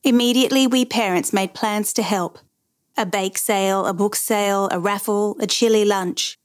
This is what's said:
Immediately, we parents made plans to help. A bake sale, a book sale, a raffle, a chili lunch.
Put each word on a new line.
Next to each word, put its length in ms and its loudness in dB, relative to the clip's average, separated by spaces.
Immediately, 600 4
we 180 2
parents 480 -2
made 220 -2
plans 400 -2
to 80 0
help. 360 -2
A 120 -2
bake 320 -4
sale, 480 0
a 80 -2
book 220 0
sale, 540 0
a 80 -2
raffle, 640 -2
a 60 -2
chili 400 2
lunch. 580 -2